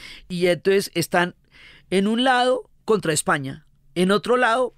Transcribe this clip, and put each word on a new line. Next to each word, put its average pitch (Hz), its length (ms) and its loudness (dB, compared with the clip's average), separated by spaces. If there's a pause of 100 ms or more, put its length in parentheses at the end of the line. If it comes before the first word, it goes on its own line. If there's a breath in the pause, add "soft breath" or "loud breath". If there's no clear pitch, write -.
(300 loud breath)
Y 180 160 -2
entonces 190 480 2
están 175 400 -2 (560 loud breath)
en 196 180 0
un 226 160 0
lado 254 460 0 (160)
contra 185 260 0
España, 147 540 -4 (280)
en 180 160 2
otro 214 280 0
lado 247 400 0